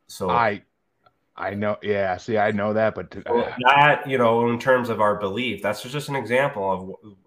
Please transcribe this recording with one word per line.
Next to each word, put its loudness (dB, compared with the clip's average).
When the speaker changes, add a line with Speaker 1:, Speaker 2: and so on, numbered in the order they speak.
Speaker 1:
So -8
Speaker 2:
I, 0
I -6
know. -2
Yeah. -2
See, -4
I 2
know -2
that, 2
but -10
to, -14
Speaker 1:
so 0
that, 6
you -2
know, 4
in -2
terms 2
of -2
our 4
belief, -4
that's -4
just -8
an -4
example 0
of, -20